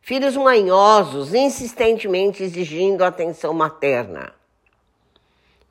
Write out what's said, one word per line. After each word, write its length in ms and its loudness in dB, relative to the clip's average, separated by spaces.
Filhos 360 -4
manhosos, 960 4
insistentemente 1080 -2
exigindo 600 -2
atenção 500 -4
materna. 800 -4